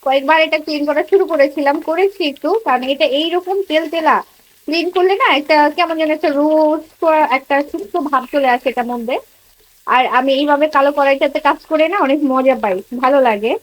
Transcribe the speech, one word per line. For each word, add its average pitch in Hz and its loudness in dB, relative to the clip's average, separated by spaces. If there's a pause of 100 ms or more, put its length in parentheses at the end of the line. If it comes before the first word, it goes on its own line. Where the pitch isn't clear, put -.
কয়েকবার 277 2
এটা 311 -2
ক্লিন 302 -4
করা 302 0
শুরু 392 4
করেছিলাম, 285 2 (120)
করেছি 370 0 (100)
একটু, 285 -6 (180)
কারণ 254 0 (100)
এটা 294 0 (120)
এইরকম 349 -2 (120)
তেল 311 0
তেলা, 311 2 (520)
ক্লিন 320 -2 (100)
করলে 370 2
না 494 2 (100)
একটা 302 0 (200)
কেমন 330 0
যেন 311 0
একটা 311 -2 (100)
রোস্ট 311 2 (120)
করা 320 2 (180)
একটা 269 -4 (160)
সুস্থ 392 -10 (180)
ভাব 269 0 (100)
চলে 277 0
আসে 247 -4
এটার 240 -4
মধ্যে। 240 -6 (720)
আর 247 2 (160)
আমি 262 0
এইভাবে 294 0 (100)
কালো 277 4
কড়াইটাতে 277 0 (100)
কাজ 294 0 (120)
করে 311 2
না 403 -4 (100)
অনেক 277 0 (120)
মজা 262 2
পাই, 202 -2 (260)
ভালো 269 2 (100)
লাগে। 220 -2 (100)